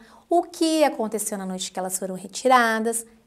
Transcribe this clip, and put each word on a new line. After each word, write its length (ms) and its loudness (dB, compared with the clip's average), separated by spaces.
o 140 4
que 400 0
aconteceu 540 -2
na 100 -8
noite 240 -8
que 80 -8
elas 180 -4
foram 180 -6
retiradas, 880 2